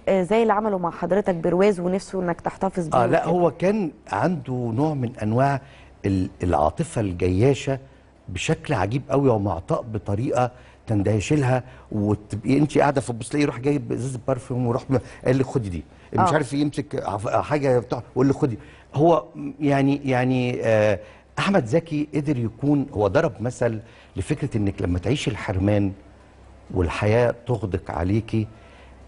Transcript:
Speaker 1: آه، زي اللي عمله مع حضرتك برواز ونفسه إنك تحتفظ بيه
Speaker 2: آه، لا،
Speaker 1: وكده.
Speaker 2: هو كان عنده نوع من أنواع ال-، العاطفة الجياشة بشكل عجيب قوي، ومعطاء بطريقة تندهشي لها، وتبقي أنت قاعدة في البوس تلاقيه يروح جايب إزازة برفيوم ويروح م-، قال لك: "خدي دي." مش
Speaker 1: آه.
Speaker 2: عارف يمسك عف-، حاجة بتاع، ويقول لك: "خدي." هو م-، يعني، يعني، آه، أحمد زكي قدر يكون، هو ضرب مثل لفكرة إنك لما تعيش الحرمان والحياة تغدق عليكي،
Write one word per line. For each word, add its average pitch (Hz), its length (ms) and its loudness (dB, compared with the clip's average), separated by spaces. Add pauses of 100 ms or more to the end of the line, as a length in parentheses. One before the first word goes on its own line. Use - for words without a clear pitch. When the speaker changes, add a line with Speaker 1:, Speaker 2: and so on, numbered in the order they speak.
Speaker 1:
آه، 185 140 4
زي 214 180 2
اللي 220 120 4
عمله 208 240 0
مع 175 140 -2
حضرتك 190 440 0
برواز 180 440 2
ونفسه 185 420 -4
إنك 170 200 -4
تحتفظ 180 460 -4
بيه 139 100 0
Speaker 2:
آه، 120 80 4
لا، 143 140 2
Speaker 1:
وكده. 156 120 -2
Speaker 2:
هو 175 200 4
كان 190 400 0 (200)
عنده 123 640 -2
نوع 151 180 0
من 127 180 -2 (120)
أنواع 131 380 2 (440)
ال-، 95 240 0 (140)
العاطفة 85 580 0
الجياشة 98 800 0 (500)
بشكل 147 440 -4
عجيب 107 360 0
قوي، 139 200 4
ومعطاء 101 520 0
بطريقة 113 720 -2 (360)
تندهشي 104 480 0
لها، 131 280 0 (280)
وتبقي 104 640 0
أنت 143 200 2
قاعدة 139 240 2
في - 80 -8
البوس 117 200 -8
تلاقيه 147 140 0
يروح 135 160 -4
جايب 127 320 -2
إزازة 123 360 -6
برفيوم 127 400 -2
ويروح 120 240 -2
م-، 131 60 2 (280)
قال 127 140 2
لك: 131 60 2
"خدي 113 240 -4
دي." 82 140 -6 (300)
مش - 60 2 (100)
Speaker 1:
آه. 156 40 0
Speaker 2:
عارف 143 200 0
يمسك 143 520 -4
عف-، 101 220 -4
حاجة 131 520 2
بتاع، 123 180 -6 (180)
ويقول 131 140 4
لك: 131 60 2
"خدي." 131 240 -2 (340)
هو 156 300 4 (120)
م-، 147 240 -10
يعني، 139 500 2
يعني، 127 540 0
آه، 107 360 4 (400)
أحمد 180 260 2
زكي 147 500 -2
قدر 143 220 -2
يكون، 135 560 0
هو 101 140 2
ضرب 139 340 2
مثل 113 380 -2 (360)
لفكرة - 420 -4
إنك 98 240 0
لما 90 180 0
تعيش 131 280 -2
الحرمان 101 640 0 (800)
والحياة 104 640 2 (120)
تغدق 101 440 -4
عليكي، 104 560 -2 (600)